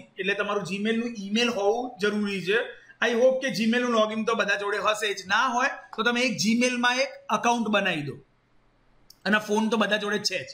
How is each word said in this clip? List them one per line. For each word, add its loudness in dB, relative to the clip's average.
એટલે 0
તમારું -2
Gmail-નું -2
email 0
હોવું 0
જરૂરી -2
છે. 2
I 2
hope 4
કે 0
Gmail-નું 2
login 0
તો 0
બધા 0
જોડે -2
હશે 0
જ, -12
ના 2
હોય 0
તો -2
તમે 2
એક 2
Gmail-માં 2
એક 0
account 0
બનાવી 0
દો -8
અને 4
phone 0
તો 0
બધા 2
જોડે -2
છે -4
જ, -10